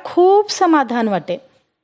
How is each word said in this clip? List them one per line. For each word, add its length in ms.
खूप 480
समाधान 560
वाटे. 300